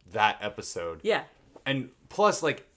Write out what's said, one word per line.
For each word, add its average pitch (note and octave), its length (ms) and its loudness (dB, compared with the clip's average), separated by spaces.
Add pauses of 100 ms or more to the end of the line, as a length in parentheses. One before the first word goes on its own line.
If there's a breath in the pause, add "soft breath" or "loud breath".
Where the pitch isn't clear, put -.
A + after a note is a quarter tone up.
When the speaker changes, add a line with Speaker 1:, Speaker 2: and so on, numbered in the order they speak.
(120)
Speaker 1:
that G#2+ 300 4
episode. E2+ 640 -6
Speaker 2:
Yeah. G3+ 200 0 (440)
Speaker 1:
And C3+ 220 -2 (200)
plus, G3+ 320 2
like, D3 360 -2